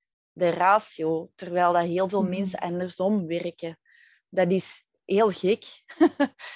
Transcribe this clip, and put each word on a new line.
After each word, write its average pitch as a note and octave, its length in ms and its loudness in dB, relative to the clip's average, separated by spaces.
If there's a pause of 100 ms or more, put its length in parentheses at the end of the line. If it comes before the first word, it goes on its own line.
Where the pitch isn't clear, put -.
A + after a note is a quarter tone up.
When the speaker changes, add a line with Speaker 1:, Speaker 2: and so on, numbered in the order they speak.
(320)
Speaker 1:
de F3 180 0
ratio, E3+ 880 0
terwijl F3 380 0
dat F3 120 4
heel F3+ 240 -2
veel G3 120 0
Speaker 2:
Mhm. F#3 80 0
Speaker 1:
mensen F#3 300 -4
andersom F3+ 680 -2
werken. E3+ 520 -6 (500)
Dat F3+ 220 2
is - 340 -2 (200)
heel G3+ 260 2
gek. - 560 -2
<laughs> - 480 2 (200)